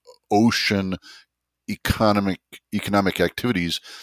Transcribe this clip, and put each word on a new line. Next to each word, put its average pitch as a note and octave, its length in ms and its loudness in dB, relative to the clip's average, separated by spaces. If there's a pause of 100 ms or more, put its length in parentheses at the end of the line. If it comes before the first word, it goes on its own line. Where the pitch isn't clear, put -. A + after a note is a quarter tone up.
(300)
ocean G#2 640 2 (760)
economic, G2+ 680 0 (340)
economic G2+ 460 0
activities F2 600 -2 (220)